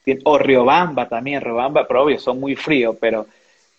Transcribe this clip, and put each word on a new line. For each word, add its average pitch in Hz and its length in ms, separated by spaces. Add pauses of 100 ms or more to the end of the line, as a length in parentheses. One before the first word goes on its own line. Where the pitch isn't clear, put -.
tien-, 135 200
o 147 140
Riobamba 131 720
también, 131 320
Riobamba, 131 480
pero 127 160
obvio, 139 140
son 127 220
muy 139 160
fríos, 120 440
pero, 110 260 (520)